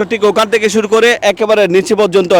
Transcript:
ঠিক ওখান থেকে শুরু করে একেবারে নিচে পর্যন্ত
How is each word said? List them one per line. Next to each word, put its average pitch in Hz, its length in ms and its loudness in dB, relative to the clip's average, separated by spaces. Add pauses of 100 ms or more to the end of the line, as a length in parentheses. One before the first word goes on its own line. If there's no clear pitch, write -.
(100)
ঠিক 220 140 -4
ওখান 214 240 0
থেকে 220 200 -2
শুরু 208 200 -2
করে 226 200 2 (140)
একেবারে 208 460 0
নিচে 185 260 0
পর্যন্ত 190 460 0